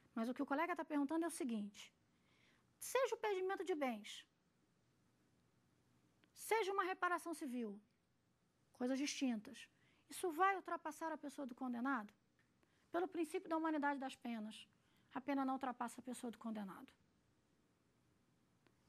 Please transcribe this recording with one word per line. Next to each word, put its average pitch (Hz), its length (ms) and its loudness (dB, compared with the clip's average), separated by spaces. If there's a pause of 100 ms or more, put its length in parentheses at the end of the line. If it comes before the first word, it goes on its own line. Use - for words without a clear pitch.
(140)
Mas 226 140 0
o 254 60 -2
que 285 80 -2
o 254 40 2
colega 330 300 2
tá 330 80 -2
perguntando 311 400 2
é 339 40 2
o - 20 2
seguinte, 220 640 -4 (840)
seja 480 360 2
o - 40 -4
perdimento 381 460 0
de 370 100 0
bens, 247 520 -4 (2000)
seja 403 400 2
uma 392 120 4
reparação 349 500 2
civil, 233 460 -4 (920)
coisas 254 260 0
distintas, 262 680 -2 (400)
isso 349 220 -2
vai 381 260 6
ultrapassar 330 560 -4
a 294 60 -4
pessoa 285 280 -6
do 240 80 -8
condenado? 247 580 -2 (800)
Pelo 359 160 2
princípio 349 400 -2
da 320 80 2
humanidade 294 420 2
das 262 160 -6
penas, 220 540 -6 (440)
a 262 80 -4
pena 269 240 2
não 262 100 2
ultrapassa 247 460 -2
a - 40 -20
pessoa 247 260 -4
do - 80 -12
condenado. 208 540 -6 (2000)